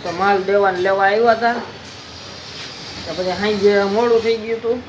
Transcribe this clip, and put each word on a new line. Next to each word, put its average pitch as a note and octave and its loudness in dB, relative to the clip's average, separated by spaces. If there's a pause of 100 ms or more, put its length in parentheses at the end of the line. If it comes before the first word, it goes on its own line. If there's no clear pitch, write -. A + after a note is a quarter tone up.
તો F3+ -6
માલ G3 2
દેવા G3 2
ને F3+ -4
લેવા G3 2
આવ્યા A3 4
હતા. A#3 0 (1500)
તો E3+ -8
પછી F3+ -2
સાંજે G3+ 4
મોડું A3+ 4
થઈ A3+ 2
ગયું A3+ -4
હતું A#3 -2